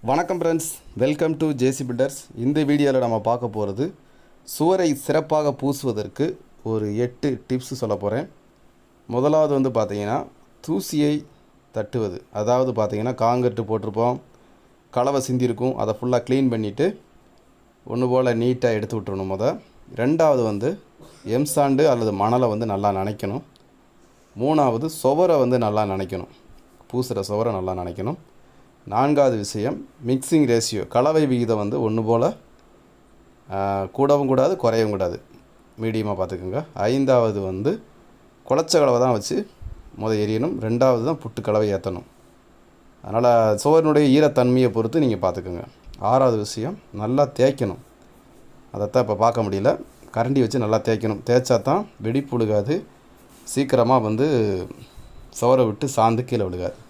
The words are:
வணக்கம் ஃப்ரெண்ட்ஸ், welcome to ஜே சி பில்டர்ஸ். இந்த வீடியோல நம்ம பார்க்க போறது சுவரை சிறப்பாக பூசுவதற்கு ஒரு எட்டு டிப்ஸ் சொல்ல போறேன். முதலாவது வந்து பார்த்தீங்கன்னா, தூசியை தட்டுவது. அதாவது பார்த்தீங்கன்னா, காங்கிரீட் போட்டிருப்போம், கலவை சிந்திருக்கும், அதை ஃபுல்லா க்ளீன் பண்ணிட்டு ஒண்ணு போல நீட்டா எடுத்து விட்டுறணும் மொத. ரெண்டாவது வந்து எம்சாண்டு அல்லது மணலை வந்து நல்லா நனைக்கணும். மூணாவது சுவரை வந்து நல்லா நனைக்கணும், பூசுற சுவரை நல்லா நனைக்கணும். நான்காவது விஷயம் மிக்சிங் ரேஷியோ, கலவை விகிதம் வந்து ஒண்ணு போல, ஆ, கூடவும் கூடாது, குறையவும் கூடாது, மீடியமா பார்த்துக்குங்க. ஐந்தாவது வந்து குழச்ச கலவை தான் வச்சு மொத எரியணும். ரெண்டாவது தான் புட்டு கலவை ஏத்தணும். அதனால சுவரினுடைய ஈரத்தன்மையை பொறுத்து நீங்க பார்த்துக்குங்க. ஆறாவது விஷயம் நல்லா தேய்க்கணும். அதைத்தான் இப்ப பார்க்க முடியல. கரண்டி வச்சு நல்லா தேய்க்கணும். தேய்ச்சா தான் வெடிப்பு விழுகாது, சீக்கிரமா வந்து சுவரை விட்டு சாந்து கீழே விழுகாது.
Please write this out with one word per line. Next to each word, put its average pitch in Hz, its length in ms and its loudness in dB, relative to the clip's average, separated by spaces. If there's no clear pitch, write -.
வணக்கம் 170 380 -2
ஃப்ரெண்ட்ஸ், 165 260 0
welcome 151 380 2
to 160 160 0
ஜே 127 180 2
சி 131 120 -6
பில்டர்ஸ். 127 360 -2
இந்த 135 280 0
வீடியோல 143 360 2
நம்ம 117 200 0
பார்க்க 120 280 -2
போறது 104 380 -4
சுவரை 170 480 2
சிறப்பாக 151 560 0
பூசுவதற்கு 131 760 -4
ஒரு 107 340 -4
எட்டு 123 320 -2
டிப்ஸ் 127 260 -4
சொல்ல 110 220 -2
போறேன். 104 340 -4
முதலாவது 143 440 2
வந்து 131 160 2
பார்த்தீங்கன்னா, 107 480 -2
தூசியை 151 640 -2
தட்டுவது. 107 460 -4
அதாவது 123 380 2
பார்த்தீங்கன்னா, 107 440 -2
காங்கிரீட் 117 540 0
போட்டிருப்போம், 110 480 -2
கலவை 135 280 2
சிந்திருக்கும், 127 540 -2
அதை 107 240 -2
ஃபுல்லா 123 240 0
க்ளீன் 131 260 2
பண்ணிட்டு 110 380 -2
ஒண்ணு 123 240 -2
போல 127 260 2
நீட்டா 123 420 0
எடுத்து 107 200 -4
விட்டுறணும் 95 360 -6
மொத. 95 100 -4
ரெண்டாவது 143 480 2
வந்து 110 280 -2
எம்சாண்டு 135 600 2
அல்லது 117 280 2
மணலை 113 360 2
வந்து 107 160 -2
நல்லா 101 260 0
நனைக்கணும். 101 540 -4
மூணாவது 151 500 0
சுவரை 156 520 2
வந்து 127 200 2
நல்லா 107 280 0
நனைக்கணும், 95 480 -6
பூசுற 123 280 -4
சுவரை 104 340 -2
நல்லா 92 200 -4
நனைக்கணும். 92 460 -6
நான்காவது 131 500 2
விஷயம் 104 380 -4
மிக்சிங் 135 420 2
ரேஷியோ, 113 380 0
கலவை 151 400 2
விகிதம் 117 340 0
வந்து 107 160 -2
ஒண்ணு 110 160 -2
போல, 117 180 2
ஆ, 95 80 -6
கூடவும் 139 460 2
கூடாது, 135 220 2
குறையவும் 113 320 2
கூடாது, 92 220 -4
மீடியமா 110 380 -2
பார்த்துக்குங்க. 92 420 -6
ஐந்தாவது 120 680 2
வந்து 95 300 -4
குழச்ச 160 340 0
கலவை 127 200 4
தான் 123 180 2
வச்சு - 180 -4
மொத 110 120 -2
எரியணும். 110 360 -2
ரெண்டாவது 117 440 2
தான் 160 200 -2
புட்டு 117 180 -10
கலவை 104 320 2
ஏத்தணும். 95 340 -6
அதனால 117 240 0
சுவரினுடைய 151 420 4
ஈரத்தன்மையை 127 560 4
பொறுத்து 113 340 0
நீங்க 107 220 0
பார்த்துக்குங்க. 90 360 -6
ஆறாவது 120 380 4
விஷயம் 113 400 -6
நல்லா 120 320 0
தேய்க்கணும். 127 420 0
அதைத்தான் 104 320 0
இப்ப 110 120 0
பார்க்க 113 320 2
முடியல. 98 240 2
கரண்டி 127 260 0
வச்சு 120 260 2
நல்லா 107 120 2
தேய்க்கணும். 110 480 -2
தேய்ச்சா 123 360 2
தான் 190 260 0
வெடிப்பு 123 380 -4
விழுகாது, 107 380 0
சீக்கிரமா 131 540 2
வந்து 110 300 0
சுவரை 127 360 4
விட்டு 110 300 -4
சாந்து 113 280 2
கீழே 117 200 -2
விழுகாது. 90 340 -6